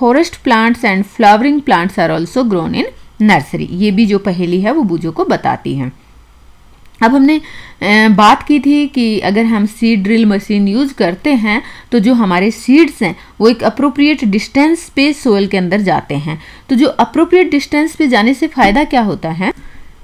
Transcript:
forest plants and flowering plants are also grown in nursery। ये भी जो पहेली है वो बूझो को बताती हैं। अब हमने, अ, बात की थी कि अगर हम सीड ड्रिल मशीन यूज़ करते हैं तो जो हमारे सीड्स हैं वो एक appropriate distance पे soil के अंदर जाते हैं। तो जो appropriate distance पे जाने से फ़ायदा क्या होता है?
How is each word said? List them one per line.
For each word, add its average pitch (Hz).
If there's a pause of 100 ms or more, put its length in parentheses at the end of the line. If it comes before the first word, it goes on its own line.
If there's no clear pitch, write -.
forest 262
plants 233
and 196
flowering 254
plants 180
are 160
also 240
grown 165
in 285 (380)
nursery। 160
ये 196
भी 208
जो 202
पहेली 180
है 214
वो 311
बूझो 165
को 359
बताती 135
हैं। 127 (1120)
अब 233
हमने, 285
अ, 214
बात 214
की 294
थी 285
कि 226
अगर 208
हम 220
सीड 226
ड्रिल 220
मशीन 202
यूज़ 269
करते 185
हैं 220 (300)
तो 247
जो 233
हमारे 196
सीड्स 277
हैं 175 (240)
वो 214
एक 233
appropriate 285
distance 277
पे 277
soil 202
के 190
अंदर 180
जाते 151
हैं। 156 (260)
तो 269
जो 269
appropriate 330
distance 294
पे 311
जाने 240
से 320
फ़ायदा 254
क्या 277
होता 185
है? 185 (520)